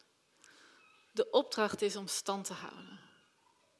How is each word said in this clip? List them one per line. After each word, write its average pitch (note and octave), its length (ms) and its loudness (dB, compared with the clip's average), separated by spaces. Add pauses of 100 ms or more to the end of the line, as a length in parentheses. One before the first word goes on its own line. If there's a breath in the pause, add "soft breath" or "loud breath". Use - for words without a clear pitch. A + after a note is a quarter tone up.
(1120 soft breath)
De - 180 2
opdracht G#3+ 520 4
is G3+ 140 0
om G3 100 -6
stand G3 380 -2
te - 80 -6
houden. F3+ 480 -12 (800)